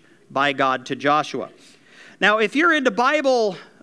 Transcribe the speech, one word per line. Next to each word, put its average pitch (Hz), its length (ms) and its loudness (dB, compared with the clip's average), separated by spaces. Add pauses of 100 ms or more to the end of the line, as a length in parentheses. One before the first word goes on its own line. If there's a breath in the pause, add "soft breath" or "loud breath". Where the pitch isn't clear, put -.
(300 soft breath)
by 139 220 0
God 131 360 -2
to 135 100 -6
Joshua. 139 540 -2 (680 loud breath)
Now, 208 180 2
if 220 160 -2
you're 330 200 2
into 262 180 0
Bible, 247 640 0 (280 loud breath)